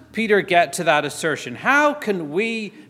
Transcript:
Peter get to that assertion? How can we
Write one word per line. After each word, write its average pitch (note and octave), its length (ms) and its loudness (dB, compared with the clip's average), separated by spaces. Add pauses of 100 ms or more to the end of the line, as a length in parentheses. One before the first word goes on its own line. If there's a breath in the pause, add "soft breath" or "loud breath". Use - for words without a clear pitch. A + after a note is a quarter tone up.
(120)
Peter G#3 300 2
get E3+ 320 4
to F3 100 -4
that D3+ 220 2
assertion? C#3 500 -6
How C#4+ 400 2
can F#3 340 -4
we A3 440 -4 (160 loud breath)